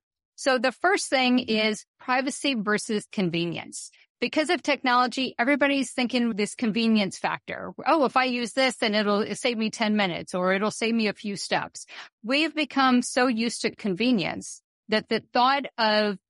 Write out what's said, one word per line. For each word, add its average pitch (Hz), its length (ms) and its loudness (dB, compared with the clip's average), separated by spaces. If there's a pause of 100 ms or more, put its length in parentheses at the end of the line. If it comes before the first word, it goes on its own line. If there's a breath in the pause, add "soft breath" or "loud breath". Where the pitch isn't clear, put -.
(360)
So 254 220 2
the 247 120 0
first 359 380 0
thing 254 320 2
is 214 440 0 (140)
privacy 269 560 -2
versus 208 560 -2
convenience. 170 800 -4 (300 soft breath)
Because 262 280 0
of 339 140 0
technology, 254 760 0
everybody's 277 540 2
thinking 240 440 0
this 202 180 -2
convenience 220 640 2
factor. 180 540 -6 (140)
"Oh, 302 180 4
if 226 120 2
I 254 80 4
use 247 280 -2
this, 262 240 2
then 220 180 0
it'll 208 400 2
save 240 240 -2
me 220 120 0
ten 214 260 0
minutes 190 380 -2
or 185 200 2
it'll 196 160 0
save 226 240 -2
me 220 140 2
a 196 40 0
few 202 240 -10
steps." - 480 -6 (380 loud breath)
We've 294 320 0
become 262 480 2
so 247 240 0
used 233 360 -2
to 226 120 -2
convenience 190 880 -2 (260)
that 214 200 0
the 220 240 -2
thought 262 320 2 (120)
of 214 420 2 (120)